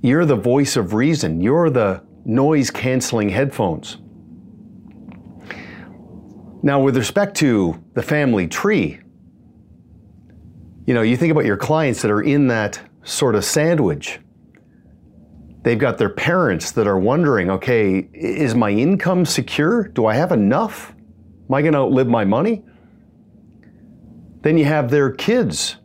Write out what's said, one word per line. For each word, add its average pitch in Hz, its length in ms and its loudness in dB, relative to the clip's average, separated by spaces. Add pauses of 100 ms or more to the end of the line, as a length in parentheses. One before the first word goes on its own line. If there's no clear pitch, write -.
You're 147 240 2
the 139 100 4
voice 127 400 0
of 98 160 -2
reason. 107 480 0
You're 151 300 2
the 107 320 0 (220)
noise-canceling 127 1040 0
headphones. 107 680 -4 (2750)
Now, 139 200 2
with 135 140 2
respect 196 420 -2
to 104 380 2 (180)
the 117 80 -4
family 123 460 0
tree, 139 500 -2 (1900)
you 131 80 0
know, 117 100 2
you 117 140 2
think 165 140 2
about 151 160 2
your 101 100 2
clients 151 460 0
that 107 80 2
are 104 120 2
in 143 260 4
that 110 320 -2 (240)
sort 123 300 0
of 101 100 0
sandwich. 147 760 0 (1400)
They've 117 160 2
got 117 180 0
their - 140 0
parents 156 600 -2
that 110 140 0
are 98 120 2
wondering, 117 520 0
"Okay, 98 480 0
i-, 90 140 -6
is 120 420 -4
my 110 160 2
income 180 540 0
secure? 170 640 -2
Do 113 180 0
I 107 80 2
have 175 180 0
enough? 135 640 0 (540)
Am 131 60 0
I 147 80 2
gonna 147 200 2
outlive 127 260 2
my 117 160 0
money?" 160 400 0 (1800)
Then 160 160 2
you 151 60 4
have 143 280 0
their 139 180 2
kids 202 760 -2